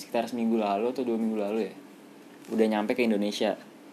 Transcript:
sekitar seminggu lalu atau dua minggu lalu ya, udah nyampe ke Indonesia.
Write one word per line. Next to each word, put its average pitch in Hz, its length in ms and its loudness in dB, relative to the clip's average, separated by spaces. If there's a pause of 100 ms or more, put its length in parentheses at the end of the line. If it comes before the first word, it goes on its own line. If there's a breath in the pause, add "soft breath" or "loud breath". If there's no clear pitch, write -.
sekitar 117 240 -2
seminggu 117 320 0
lalu 104 320 0
atau 131 160 -2
dua 117 80 0
minggu 110 240 -2
lalu 104 320 -2
ya, - 40 -16 (760)
udah 110 160 4
nyampe 107 320 0
ke 120 80 4
Indonesia. 104 480 2 (380)